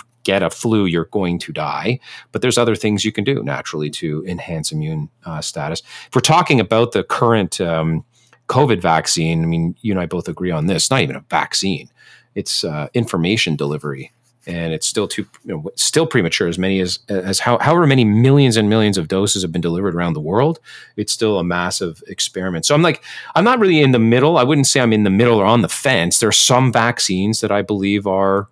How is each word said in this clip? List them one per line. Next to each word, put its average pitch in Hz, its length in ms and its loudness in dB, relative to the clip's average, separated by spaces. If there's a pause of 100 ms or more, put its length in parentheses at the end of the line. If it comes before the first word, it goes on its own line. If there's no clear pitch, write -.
(240)
get 95 180 2
a 82 60 2
flu, 110 380 0
you're 82 180 0
going 87 340 -2
to 80 140 -12
die. 76 480 -4 (320)
But 110 80 -6
there's 123 160 2
other 117 200 2
things 104 280 -2
you 107 80 -2
can 101 120 -4
do 135 180 -2
naturally 76 480 -6
to 78 360 -6
enhance 82 460 -8
immune, 78 380 -6 (160)
uh, 78 160 -8
status. 76 400 -8 (240)
If - 80 -4
we're 123 80 2
talking 156 380 4
about 113 320 2
the 95 120 0
current, 110 560 0
um, 80 460 -2 (420)
covid 123 320 2
vaccine, 82 600 0
I 82 40 0
mean, 82 360 -2
you 110 100 -2
and 95 80 -2
I 85 60 -4
both 87 220 -6
agree 90 220 -4
on 78 140 -2
this, 87 260 0
not 131 120 2
even 71 140 -4
a - 120 -18
vaccine. - 640 -2 (440)
It's, - 300 -6
uh, 143 300 -6
information 95 600 0
delivery. 71 580 -6 (360)
And 85 240 -6
it's 80 140 -6
still 101 220 -2
too, - 180 -8 (180)
you 90 100 -8
know, 78 200 -10
still - 320 -2
premature. 92 400 -2
As 85 100 -4
many 95 220 -2
as, 90 300 -4
as 95 320 -4
how, 120 180 2
however 165 260 2
many 135 200 4
millions 120 520 4
and 107 120 2
millions 107 280 2
of 80 120 -4
doses 98 340 0
have 90 80 -4
been 87 100 -4
delivered 87 360 -2
around 87 160 -2
the 76 80 -4
world, 117 400 0 (360)
it's 104 160 -4
still 104 280 0
a 87 40 -2
massive 87 600 -4
experiment. 90 580 -6
So - 100 2
I'm 156 80 4
like, 160 200 0 (320)
I'm 165 80 2
not 247 160 2
really 185 220 4
in 139 100 6
the 123 80 4
middle. 127 400 4
I 123 60 4
wouldn't 139 240 2
say 135 120 2
I'm 117 120 2
in 107 100 4
the 101 80 4
middle 113 280 4
or 98 60 4
on 113 180 4
the 82 60 0
fence. 87 520 0
There 113 80 2
are 98 40 0
some 127 400 4
vaccines 110 680 0
that 104 100 -2
I 101 120 0
believe 101 440 0
are 98 460 0